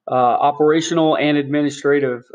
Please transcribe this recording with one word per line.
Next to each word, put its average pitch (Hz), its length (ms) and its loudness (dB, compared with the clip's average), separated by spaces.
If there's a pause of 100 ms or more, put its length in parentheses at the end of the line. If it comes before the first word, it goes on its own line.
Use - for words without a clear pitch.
(100)
uh, 127 40 -2
operational 151 1040 2
and 147 180 0
administrative. 143 840 -2 (120)